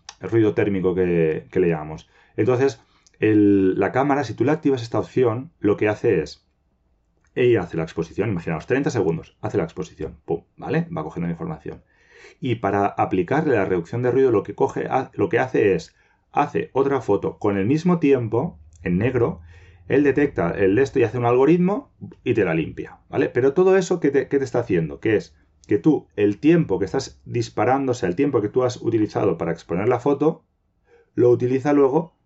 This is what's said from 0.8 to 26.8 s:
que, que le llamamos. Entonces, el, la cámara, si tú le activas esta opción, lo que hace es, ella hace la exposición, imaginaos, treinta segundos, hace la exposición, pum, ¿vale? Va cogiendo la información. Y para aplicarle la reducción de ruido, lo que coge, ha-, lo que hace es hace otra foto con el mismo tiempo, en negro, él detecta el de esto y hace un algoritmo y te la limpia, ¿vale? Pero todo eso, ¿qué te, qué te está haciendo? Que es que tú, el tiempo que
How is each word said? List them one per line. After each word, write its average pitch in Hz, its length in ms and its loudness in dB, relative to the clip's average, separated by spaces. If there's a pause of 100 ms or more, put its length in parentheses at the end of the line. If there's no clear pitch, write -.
que, 85 560 0
que - 80 0
le 90 80 2
llamamos. 78 420 -6 (280)
Entonces, 123 440 0 (380)
el, 101 580 4
la 95 140 0
cámara, 139 320 0
si 113 100 -8
tú 113 120 -2
le 139 60 2
activas 139 300 0
esta 113 180 -4
opción, 120 600 -2
lo 104 160 2
que 107 140 0
hace 107 320 0
es, - 260 -12 (840)
ella 120 280 2
hace 85 140 -10
la 165 80 -2
exposición, - 460 -4
imaginaos, 85 380 -6
treinta 139 220 -2
segundos, 82 520 -4
hace 107 160 -4
la 92 80 0
exposición, - 580 -12
pum, - 200 -6 (120)
¿vale? 165 400 -6
Va 160 80 -6
cogiendo 160 240 -8
la 85 60 -4
información. 80 500 -12 (560)
Y 123 160 -4
para 101 320 -2
aplicarle 113 680 -2
la 98 100 0
reducción 92 360 -4
de 127 100 0
ruido, 131 200 4
lo 101 120 2
que - 120 -12
coge, - 340 -2
ha-, 127 240 -2
lo 101 140 0
que 117 120 0
hace 123 360 2
es - 180 -10 (420)
hace - 380 -2
otra 135 280 0
foto 95 380 -2
con 101 180 -2
el 95 80 -2
mismo 160 340 0
tiempo, 131 600 0 (240)
en 87 140 0
negro, 123 440 0 (460)
él 139 160 2
detecta 131 480 0
el 95 240 2
de 131 80 2
esto 135 160 -2
y 123 40 4
hace 107 140 -2
un 120 80 -2
algoritmo 175 640 2 (320)
y - 100 -2
te 101 120 2
la 85 80 0
limpia, - 460 -6 (100)
¿vale? 151 200 0
Pero 131 240 0
todo 190 240 4
eso, 180 220 0
¿qué 147 120 0
te, 131 160 0
qué 139 100 -2
te 139 60 0
está 127 160 -4
haciendo? 82 400 -2
Que 110 160 0
es - 200 -4 (320)
que 104 120 2
tú, 139 360 2
el 104 220 0
tiempo 147 400 2
que 95 80 -2